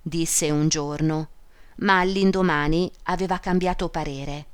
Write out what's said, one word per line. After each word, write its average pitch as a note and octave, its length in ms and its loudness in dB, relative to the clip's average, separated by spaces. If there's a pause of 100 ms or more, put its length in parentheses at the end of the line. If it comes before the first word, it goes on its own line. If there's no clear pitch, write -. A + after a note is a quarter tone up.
disse E3 500 -2
un D3+ 180 2
giorno, D#3 600 -2 (500)
ma G3 200 4
all'indomani F3+ 920 2 (140)
aveva F3+ 340 -2
cambiato F3+ 520 0
parere. C#3+ 640 -6